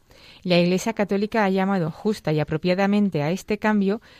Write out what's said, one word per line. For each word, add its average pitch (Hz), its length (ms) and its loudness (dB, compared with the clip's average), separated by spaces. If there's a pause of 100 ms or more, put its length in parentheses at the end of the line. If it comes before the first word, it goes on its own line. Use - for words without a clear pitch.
(440)
La 175 140 4
Iglesia 180 340 2
Católica 208 520 0
ha 190 60 2
llamado 190 400 0
justa 208 420 -4
y 151 60 2
apropiadamente 180 840 0
a 156 100 -2
este 208 260 -4
cambio 208 420 0 (200)